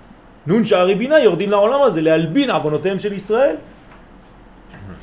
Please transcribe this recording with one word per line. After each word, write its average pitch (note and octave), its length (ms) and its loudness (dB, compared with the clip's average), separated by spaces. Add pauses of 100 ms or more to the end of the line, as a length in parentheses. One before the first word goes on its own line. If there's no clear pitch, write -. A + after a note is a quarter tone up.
(480)
נון G#3+ 180 0
שערי F#3 300 0
בינה C4+ 240 2
יורדים G3 320 0
לעולם G#3+ 300 2
הזה, F#3+ 200 0
להלבין E3 480 2
עוונותיהם D#3 500 -2
של G3+ 140 -6
ישראל. B3 420 0 (1500)